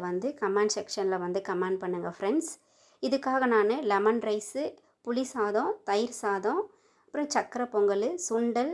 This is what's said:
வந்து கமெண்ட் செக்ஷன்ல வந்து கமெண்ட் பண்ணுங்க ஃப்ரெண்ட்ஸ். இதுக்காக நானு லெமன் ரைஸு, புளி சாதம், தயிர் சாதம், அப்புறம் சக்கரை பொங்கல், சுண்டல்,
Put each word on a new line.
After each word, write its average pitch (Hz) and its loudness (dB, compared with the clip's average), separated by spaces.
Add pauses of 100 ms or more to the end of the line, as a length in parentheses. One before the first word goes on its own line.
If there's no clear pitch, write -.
வந்து 190 0 (120)
கமெண்ட் 208 2
செக்ஷன்ல 190 -2 (100)
வந்து 185 0 (100)
கமெண்ட் 185 -2
பண்ணுங்க 175 -4
ஃப்ரெண்ட்ஸ். 269 0 (520)
இதுக்காக 262 2
நானு 214 4 (160)
லெமன் 214 2
ரைஸு, 214 -4 (440)
புளி 240 0
சாதம், 226 0 (180)
தயிர் 214 0
சாதம், 208 0 (420)
அப்புறம் 294 -4
சக்கரை 240 -2
பொங்கல், 202 2 (160)
சுண்டல், 233 0